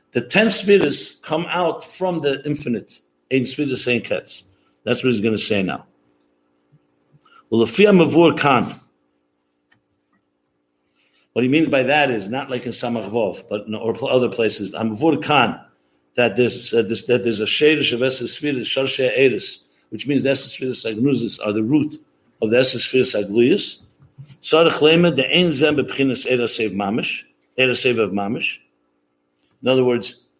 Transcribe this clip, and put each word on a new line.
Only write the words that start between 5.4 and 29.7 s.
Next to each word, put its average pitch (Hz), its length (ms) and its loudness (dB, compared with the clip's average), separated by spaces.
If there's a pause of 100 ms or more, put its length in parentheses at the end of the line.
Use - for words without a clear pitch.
now. 78 220 -6 (1600)
Well, 113 120 2
Lefi 185 240 4
HaMavur 165 520 6
Kan. 127 420 2 (2500)
What 120 100 0
he 127 60 0
means 151 200 2
by 135 140 2
that 143 280 2
is 101 160 -4
not 131 240 -8
like 123 140 -8
in 120 60 -8
Samach 117 380 -6
Vov, 107 400 -4
but 107 160 -6
in, 107 80 -8
or 110 200 -4
pl-, 131 160 -6
other 123 200 4
places. 107 440 -2
HaMavur 113 500 0
Kan, 135 360 2 (560)
that 117 200 2
there's, 117 380 0
uh, 117 80 4
this, 107 240 -2
that 123 180 0
there's 113 160 -2
a 107 60 -2
Sherish 147 480 2
of 120 80 -2
Esses 127 340 -2
Sfiras, 143 260 -4
Sharshei 131 560 -2
Eiris, - 420 0 (300)
which 113 180 -10
means 139 160 0
the 135 80 0
Esses - 220 -4
Sfiras 120 380 -6
Agnuzis 113 540 -2
are 104 80 0
the 110 100 -2
root 131 320 0 (460)
of 110 80 0
the 117 80 2
Esses 131 260 2
Sfiras 131 300 0 (100)
Agluyas. 120 540 0 (640)
Tzarich 160 380 2
Lema, 165 360 4
the 131 180 -2
Ein 175 180 2
Zem 147 260 2
B'Pchinas 131 520 -2
Eira 120 180 0
Sev 110 240 -2
Mamish, 101 520 -4 (340)
Eira 127 180 2
Sev 120 240 0
of 101 120 0
Mamish. 101 460 -4 (1040)
In 120 80 -4
other 131 160 4